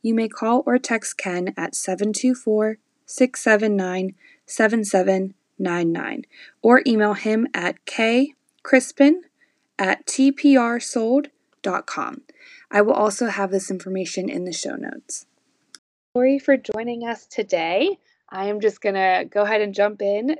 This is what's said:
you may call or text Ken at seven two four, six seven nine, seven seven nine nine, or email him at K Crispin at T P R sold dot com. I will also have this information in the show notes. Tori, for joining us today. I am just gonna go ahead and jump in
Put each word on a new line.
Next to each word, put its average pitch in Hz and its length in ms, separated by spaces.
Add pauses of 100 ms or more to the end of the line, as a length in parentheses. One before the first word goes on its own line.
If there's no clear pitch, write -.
you 226 140
may 226 100
call 226 400
or 247 120
text - 380
Ken 180 400
at - 200
seven 196 360
two 254 220
four, 214 440 (280)
six - 340
seven 214 360
nine, 185 400 (300)
seven 220 380
seven 190 500 (220)
nine 175 360
nine, 113 320 (360)
or 233 280
email 214 260
him 220 400
at 175 300
K 240 500 (300)
Crispin 285 580 (560)
at 190 300
T 269 240
P 277 240
R 240 240
sold 247 480 (340)
dot 180 240
com. - 360 (460)
I 208 140
will 214 120
also 214 340
have 196 240
this 196 180
information 185 580
in - 160
the - 80
show - 220
notes. - 520 (920)
Tori, 262 240
for 269 160
joining 233 500
us 233 200
today. 202 760 (300)
I 190 160
am 208 120
just 202 220
gonna 190 460
go 202 160
ahead 208 180
and 208 120
jump 202 300
in 214 380